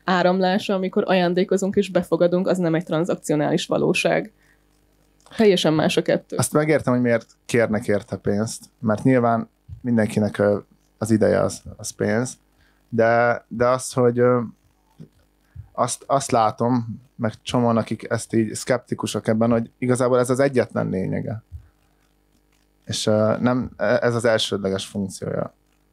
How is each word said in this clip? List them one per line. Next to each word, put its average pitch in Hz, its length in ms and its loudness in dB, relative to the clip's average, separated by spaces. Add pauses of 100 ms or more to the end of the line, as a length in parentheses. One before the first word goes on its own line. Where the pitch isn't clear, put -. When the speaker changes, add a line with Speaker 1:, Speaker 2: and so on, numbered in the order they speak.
Speaker 1:
áramlása, 185 680 0
amikor 185 340 -2
ajándékozunk 185 680 0
és 202 140 0
befogadunk, 180 580 0
az 180 100 0
nem 165 180 0
egy 170 100 -2
tranzakcionális 160 800 -2
valóság. 165 680 0 (1040)
Teljesen 180 360 4
más 156 240 0
a 165 40 4
kettő. - 340 -2
Speaker 2:
Azt - 180 -2
megértem, 151 400 2
hogy 123 80 0
miért 117 240 2 (200)
kérnek 107 420 0
érte 101 280 -2
pénzt, 104 480 -4 (160)
mert 107 240 -2
nyilván 120 460 2 (320)
mindenkinek, 107 560 0
ö, 104 200 2 (400)
az 110 140 -6
ideje 98 280 4
az, 95 220 -2 (160)
az 107 120 -14
pénz, 110 480 -4 (560)
de, 117 540 2
de 120 200 0
az, 127 260 0
hogy, 120 260 2
ö, 123 200 4 (1300)
azt, - 360 -4
azt - 240 -2
látom, 117 680 0 (140)
meg 113 260 -4
csomóan, 117 360 0
akik 110 320 -4
ezt - 240 -4
így 113 200 0
szkeptikusak - 720 -4
ebben, 117 240 2
hogy 117 260 0
igazából 123 420 2
ez 123 100 0
az 127 100 0
egyetlen 117 500 0
lényege. 98 540 -6 (1400)
És, - 200 -8
ö, 107 340 2
nem, 123 380 -2
ez 117 380 0
az 117 100 -2
elsődleges 101 600 0
funkciója. - 680 -8 (400)